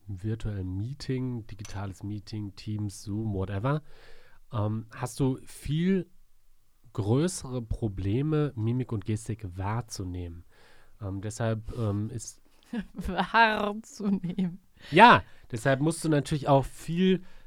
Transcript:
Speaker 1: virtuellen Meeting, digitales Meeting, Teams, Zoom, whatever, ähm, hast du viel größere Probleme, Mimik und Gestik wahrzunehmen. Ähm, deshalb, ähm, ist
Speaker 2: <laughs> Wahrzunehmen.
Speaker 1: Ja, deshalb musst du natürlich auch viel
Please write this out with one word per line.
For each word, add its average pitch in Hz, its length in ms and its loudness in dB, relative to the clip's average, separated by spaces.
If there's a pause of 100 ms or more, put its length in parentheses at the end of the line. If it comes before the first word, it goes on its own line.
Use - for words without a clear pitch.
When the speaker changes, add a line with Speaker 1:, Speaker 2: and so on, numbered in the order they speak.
Speaker 1:
virtuellen 101 720 -4
Meeting, 127 720 -4
digitales 98 560 -10
Meeting, 104 520 -8
Teams, 107 480 -6
Zoom, 107 300 -2
whatever, 101 480 -2 (720)
ähm, 107 420 -2
hast - 260 -6
du 131 260 2
viel 175 640 0 (840)
größere 127 680 0
Probleme, 117 960 0
Mimik 120 360 0
und 107 140 -2
Gestik 107 420 -4 (100)
wahrzunehmen. 90 840 -6 (580)
Ähm, 98 200 -6
deshalb, 110 560 -4
ähm, 107 320 0
ist - 320 -10 (300)
Speaker 2:
<laughs> 233 100 -4 (120)
Wahrzunehmen. 196 1700 0 (320)
Speaker 1:
Ja, 185 320 10 (280)
deshalb 131 280 2
musst 160 240 0
du 165 60 0
natürlich 147 400 0
auch 135 160 8
viel 185 580 2 (240)